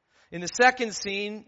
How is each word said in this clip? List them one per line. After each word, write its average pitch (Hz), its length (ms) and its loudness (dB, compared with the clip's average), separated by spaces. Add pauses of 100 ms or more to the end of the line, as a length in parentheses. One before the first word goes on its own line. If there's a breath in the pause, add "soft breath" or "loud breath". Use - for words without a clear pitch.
(300 soft breath)
In 170 100 -10
the 175 80 -6
second 247 460 4
scene, 208 540 -8